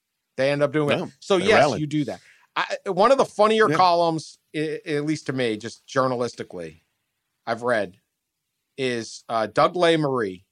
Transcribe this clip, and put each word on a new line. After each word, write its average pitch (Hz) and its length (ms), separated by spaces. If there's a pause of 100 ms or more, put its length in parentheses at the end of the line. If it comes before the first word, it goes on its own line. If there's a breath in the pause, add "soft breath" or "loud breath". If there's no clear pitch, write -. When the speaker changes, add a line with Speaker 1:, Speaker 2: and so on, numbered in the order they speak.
(360)
Speaker 1:
They 135 160
end 143 100
up 131 100
doing 143 260
Speaker 2:
No, 143 80
Speaker 1:
it. - 120
So, 196 200
Speaker 2:
they 180 80
Speaker 1:
yes, 208 120
Speaker 2:
rallied. 147 220
Speaker 1:
you 151 80
do 147 160
that. 101 160 (340 soft breath)
I, 196 220 (100)
one 202 260
of 269 60
the 233 60
funnier 214 460
Speaker 2:
Yeah. 156 60
Speaker 1:
columns, 170 600 (160)
i-, 156 320
at 147 180
least 151 220
to 147 60
me, 123 240
just 107 300
journalistically, 117 920 (680)
I've 117 160
read, 110 340 (800)
is, 123 520
uh, 113 180
Doug 156 280
Lesmerises. 139 760